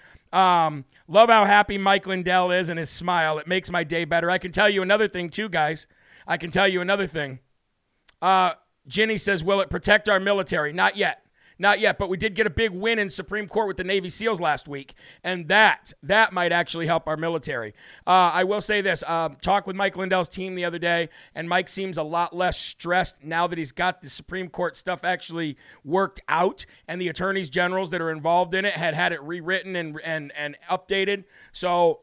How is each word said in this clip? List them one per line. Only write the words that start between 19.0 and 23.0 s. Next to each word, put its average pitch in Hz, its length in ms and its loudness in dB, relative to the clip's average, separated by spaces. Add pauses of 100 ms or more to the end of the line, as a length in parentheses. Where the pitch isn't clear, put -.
uh, 165 220 -2 (140)
talked 190 240 2
with 190 100 -8
Mike 196 180 -2
Lindell's 185 360 -2
team 185 240 -8
the 180 100 -6
other 170 140 -4
day, 170 320 0 (240)
and 165 160 -8
Mike 185 180 0
seems 185 300 -6
a 160 40 -2
lot 165 320 -2
less 180 240 -2
stressed - 640 -4